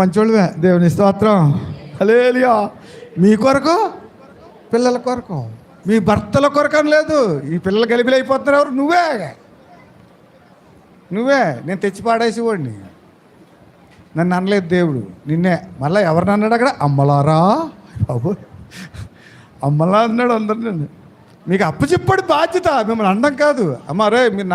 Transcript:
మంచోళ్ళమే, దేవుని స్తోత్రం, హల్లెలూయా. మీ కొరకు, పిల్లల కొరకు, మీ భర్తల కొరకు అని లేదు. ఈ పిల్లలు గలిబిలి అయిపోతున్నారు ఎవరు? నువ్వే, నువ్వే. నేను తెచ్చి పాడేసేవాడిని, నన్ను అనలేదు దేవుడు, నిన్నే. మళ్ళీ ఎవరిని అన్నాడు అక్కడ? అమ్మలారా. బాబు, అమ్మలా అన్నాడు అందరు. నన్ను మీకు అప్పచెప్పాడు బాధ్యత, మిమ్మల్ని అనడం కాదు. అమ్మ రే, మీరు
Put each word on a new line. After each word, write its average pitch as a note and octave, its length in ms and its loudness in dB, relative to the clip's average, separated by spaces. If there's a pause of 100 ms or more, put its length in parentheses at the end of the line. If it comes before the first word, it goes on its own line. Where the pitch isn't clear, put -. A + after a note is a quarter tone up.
మంచోళ్ళమే, G#3 440 2 (200)
దేవుని F3 240 4
స్తోత్రం, G3 500 2 (600)
హల్లెలూయా. B3 540 4 (680)
మీ G3+ 140 6
కొరకు, C4+ 400 2 (960)
పిల్లల B3 240 0 (120)
కొరకు, A3+ 320 -6 (480)
మీ G#3+ 80 4 (120)
భర్తల G#3+ 380 2
కొరకు C#4+ 340 0
అని D4+ 100 0
లేదు. D#4 280 2 (340)
ఈ E3+ 60 -2
పిల్లలు G3 340 0
గలిబిలి A#3+ 240 2
అయిపోతున్నారు C4+ 420 0
ఎవరు? D4 220 0
నువ్వే, E4+ 260 2 (2000)
నువ్వే. C4 260 0 (260)
నేను F#3 180 -6
తెచ్చి G3 180 -4
పాడేసేవాడిని, A3+ 720 -2 (1400)
నన్ను F3+ 200 0
అనలేదు F#3+ 400 -2
దేవుడు, D#3 260 0 (260)
నిన్నే. E3+ 280 0 (240)
మళ్ళీ D#3+ 200 0 (100)
ఎవరిని F3+ 240 2
అన్నాడు G#3+ 240 0
అక్కడ? B3 120 0 (160)
అమ్మలారా. C#3+ 540 2 (680)
బాబు, B2+ 220 -4 (1300)
అమ్మలా D#3+ 340 2 (100)
అన్నాడు A#3+ 300 0
అందరు. G#3+ 280 -4
నన్ను E3 200 -6 (640)
మీకు F#3+ 160 0
అప్పచెప్పాడు F4 580 0
బాధ్యత, E4+ 460 0 (200)
మిమ్మల్ని A3 240 0
అనడం B3+ 220 0 (100)
కాదు. A#3+ 320 0 (140)
అమ్మ F#3 120 -2 (120)
రే, B3 80 4 (140)
మీరు G3 180 -6